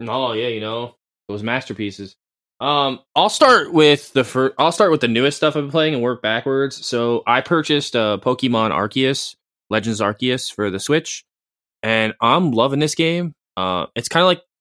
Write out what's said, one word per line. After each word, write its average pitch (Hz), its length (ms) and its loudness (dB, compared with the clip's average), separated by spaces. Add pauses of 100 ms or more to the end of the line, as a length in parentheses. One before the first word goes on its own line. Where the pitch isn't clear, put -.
Oh, 120 320 -4
yeah, 113 140 -4
you 117 120 -4
know, 113 360 -8 (320)
those 104 160 -8
masterpieces. 107 720 -6 (460)
Um, 135 380 0 (160)
I'll 185 140 4
start 254 420 4
with 151 400 4
the 131 140 2
fir-, 131 340 -2
I'll 160 140 2
start 190 180 4
with 151 80 2
the 120 80 0
newest 123 300 0
stuff 156 180 0
I've 147 80 -2
been 139 80 -10
playing 156 220 0
and 123 100 -2
work 120 180 -2
backwards. 135 640 -2
So 120 400 0
I 120 140 4
purchased, 147 560 0
uh, 107 260 0
Pokemon 120 500 0
Arceus, 131 640 -2 (320)
Legends 107 320 -2
Arceus 123 520 -2
for 104 160 -2
the 95 80 -4
Switch, - 460 -4 (580)
and 110 380 0
I'm 143 320 2
loving 131 280 2
this 151 160 -2
game. 165 380 -2 (220)
Uh, 92 300 -4 (100)
it's 117 140 -6
kinda 170 160 2
like 180 160 2 (200)